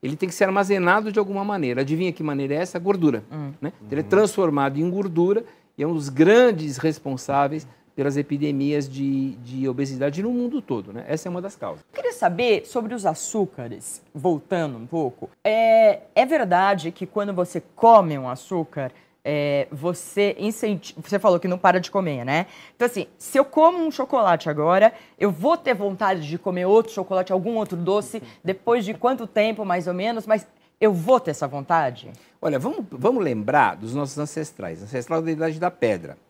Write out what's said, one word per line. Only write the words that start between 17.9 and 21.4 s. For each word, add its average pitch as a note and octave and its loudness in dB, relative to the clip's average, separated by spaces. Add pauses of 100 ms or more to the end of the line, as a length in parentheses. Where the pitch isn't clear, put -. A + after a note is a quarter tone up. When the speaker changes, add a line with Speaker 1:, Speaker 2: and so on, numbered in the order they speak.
Speaker 2:
um C3 -8
açúcar, C#3+ -6 (320)
é, C#3+ 0
você F3 -2
incenti-, G#3 -4
você G3+ -2
falou F#3+ 4